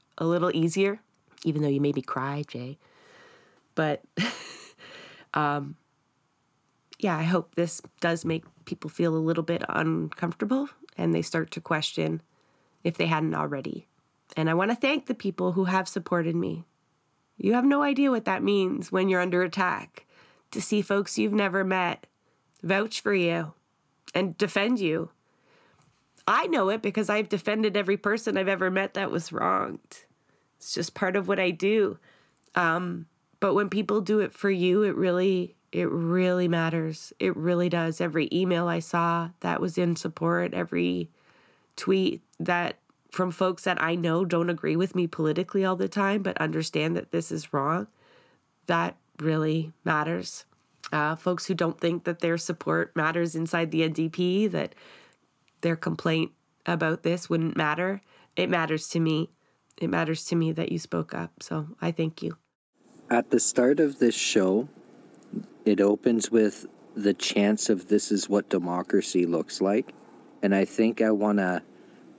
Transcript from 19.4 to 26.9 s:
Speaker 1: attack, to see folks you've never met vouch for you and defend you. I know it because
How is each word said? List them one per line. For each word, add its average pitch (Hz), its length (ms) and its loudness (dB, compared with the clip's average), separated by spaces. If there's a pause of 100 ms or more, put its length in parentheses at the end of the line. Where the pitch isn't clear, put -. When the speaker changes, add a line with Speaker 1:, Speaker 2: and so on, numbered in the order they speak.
Speaker 1:
attack, 180 640 -4 (440)
to 202 120 -6
see 208 200 2
folks 202 360 -2
you've 214 140 2
never 196 320 2
met 185 420 -2 (560)
vouch 202 380 0
for 208 120 0
you 170 400 0 (640)
and 180 240 -2
defend 208 400 2
you. 165 320 -2 (1160)
I 247 180 4
know 254 220 2
it 220 120 0
because 214 300 -2